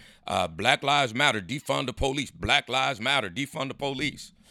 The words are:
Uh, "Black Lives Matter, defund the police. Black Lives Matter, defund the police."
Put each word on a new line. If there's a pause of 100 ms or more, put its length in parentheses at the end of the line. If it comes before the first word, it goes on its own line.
(260)
Uh,
"Black
Lives
Matter,
defund
the
police.
Black
Lives
Matter,
defund
the
police." (200)